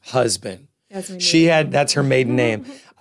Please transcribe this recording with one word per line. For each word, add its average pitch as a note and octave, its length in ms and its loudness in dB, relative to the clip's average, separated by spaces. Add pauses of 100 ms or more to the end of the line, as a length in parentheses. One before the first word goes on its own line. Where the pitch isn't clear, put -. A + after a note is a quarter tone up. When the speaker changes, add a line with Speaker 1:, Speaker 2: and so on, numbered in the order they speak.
Speaker 1:
husband. A2 640 -2 (240)
Speaker 2:
That's F#3+ 200 -10
my F3+ 80 -12
Speaker 1:
She E3+ 260 2
Speaker 2:
maiden E3 100 4
Speaker 1:
had, D#3 120 2
Speaker 2:
name. - 60 -8
Speaker 1:
that's C#3+ 220 0
her C#3+ 80 0
maiden C3 340 2
Speaker 2:
<laughs> B2 80 2
Speaker 1:
name. A2 220 -2 (340)